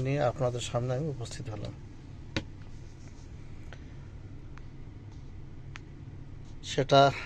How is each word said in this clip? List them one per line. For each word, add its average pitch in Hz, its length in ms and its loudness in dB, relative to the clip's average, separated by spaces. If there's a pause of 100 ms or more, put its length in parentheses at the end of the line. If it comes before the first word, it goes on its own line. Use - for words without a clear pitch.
নিয়ে 139 220 4
আপনাদের 123 400 2
সামনে 123 280 2
আমি 156 180 0
উপস্থিত 117 380 -4
হলাম। - 200 -4 (4000)
সেটা 139 300 10 (240)